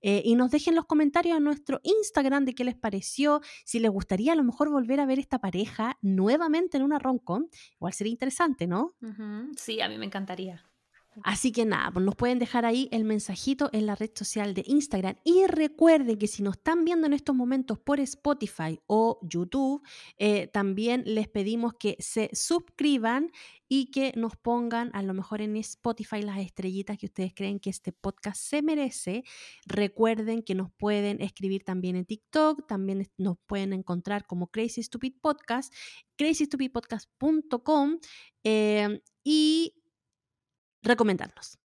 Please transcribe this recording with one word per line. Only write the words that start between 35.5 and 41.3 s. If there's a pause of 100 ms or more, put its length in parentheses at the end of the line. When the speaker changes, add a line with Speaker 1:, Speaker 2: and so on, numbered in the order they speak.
Speaker 1:
crazy
stupid
podcast
punto
com, (460)
eh, (220)
y (1120)
recomendarnos.